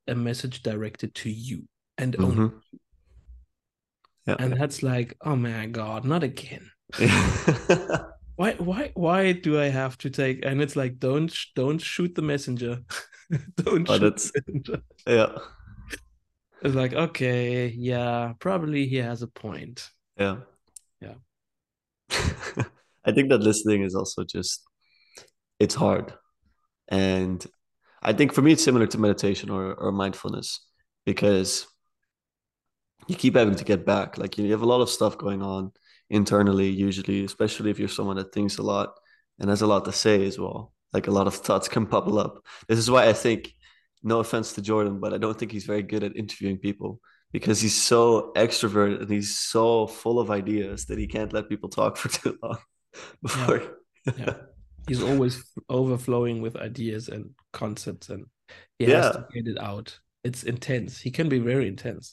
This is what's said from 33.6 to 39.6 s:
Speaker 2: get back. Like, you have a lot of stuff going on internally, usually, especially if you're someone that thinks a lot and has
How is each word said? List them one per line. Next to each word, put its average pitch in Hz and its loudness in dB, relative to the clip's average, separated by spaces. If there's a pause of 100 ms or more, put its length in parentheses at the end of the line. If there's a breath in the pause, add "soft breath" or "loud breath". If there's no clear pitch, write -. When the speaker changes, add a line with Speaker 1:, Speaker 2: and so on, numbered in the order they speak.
Speaker 2:
get 98 0
back. 98 0
Like, - -6
you 104 0
have 107 2
a 113 0
lot 123 6
of 113 2
stuff - 0
going 98 -4
on 95 -6 (380 soft breath)
internally, 98 4
usually, 98 0
especially 107 -2
if 101 -4
you're 104 -2
someone 98 -4
that 95 -8
thinks 101 -2
a 107 -6
lot 101 -2 (500 soft breath)
and 98 0
has 101 2